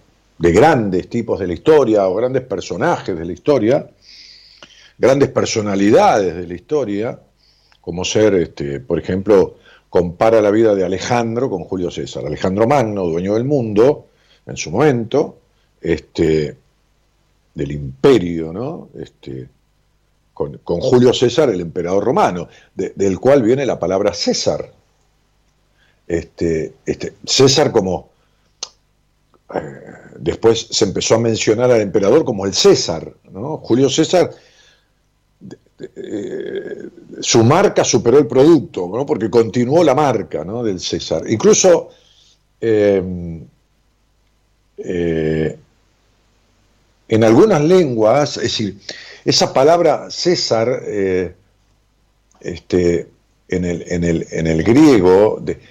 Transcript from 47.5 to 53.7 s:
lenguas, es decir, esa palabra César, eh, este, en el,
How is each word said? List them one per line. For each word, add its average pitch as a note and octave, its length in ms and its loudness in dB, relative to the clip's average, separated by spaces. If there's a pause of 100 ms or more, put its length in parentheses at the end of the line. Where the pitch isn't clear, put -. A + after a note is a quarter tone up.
lenguas, C#3+ 760 2
es - 60 -6
decir, F#2+ 360 -4 (440)
esa - 300 0
palabra D3+ 560 2
César, B2 760 -2
eh, F#2 500 -2 (1040)
este, F2 680 -2 (380)
en F2+ 180 -4
el, F2 220 -6